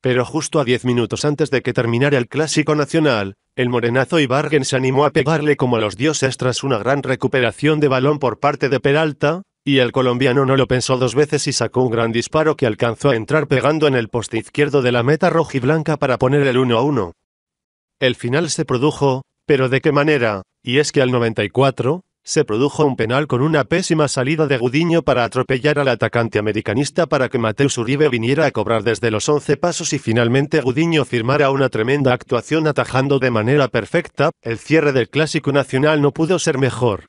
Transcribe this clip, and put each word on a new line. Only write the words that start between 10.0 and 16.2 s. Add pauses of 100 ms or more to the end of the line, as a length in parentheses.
no
lo
pensó
dos
veces
y
sacó
un
gran
disparo
que
alcanzó
a
entrar
pegando
en
el
poste
izquierdo
de
la
meta
rojiblanca
para
poner